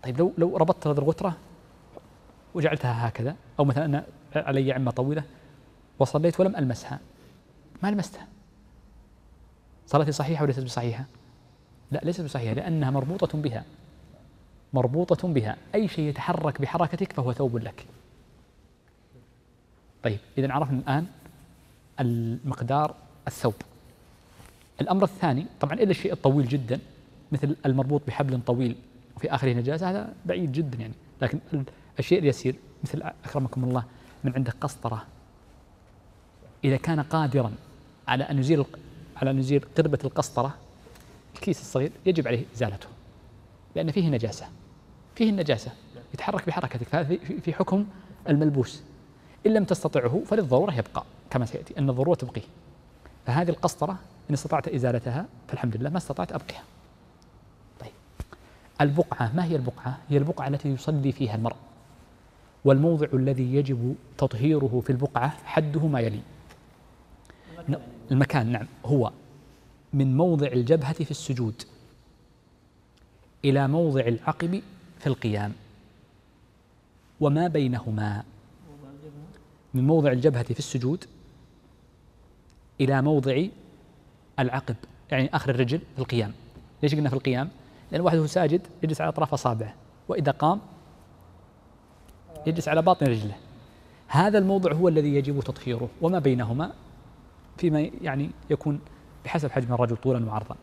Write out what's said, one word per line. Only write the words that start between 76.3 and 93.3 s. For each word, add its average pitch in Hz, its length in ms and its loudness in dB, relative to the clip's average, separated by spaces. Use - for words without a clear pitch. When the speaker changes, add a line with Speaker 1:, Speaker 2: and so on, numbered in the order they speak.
Speaker 1:
وما 151 280 4
بينهما. 110 760 0
Speaker 2:
موضع 143 200 -20
الجبهة. 147 360 -18
Speaker 1:
من 131 120 2
موضع 147 260 4
الجبهة 123 300 2
في 117 160 -4
السجود 139 460 -4
إلى 135 220 4
موضع 143 440 2
العقب، 127 380 0
يعني 135 260 2
آخر 135 140 0
الرجل 127 280 2
في - 200 -10
القيام. 117 340 0
ليش 147 120 4
قلنا 151 140 2
في 123 60 0
القيام؟ 135 340 0
لأن 151 80 0
واحد 165 180 4
هو 156 80 2
ساجد 170 340 2
يجلس 156 180 -2
على 160 80 0
أطراف 156 240 0
أصابعه، 113 420 -2
وإذا 143 220 0
قام 165 300 2
يجلس 160 220 -2
على 160 140 2
باطن 175 240 4
رجله. 107 300 0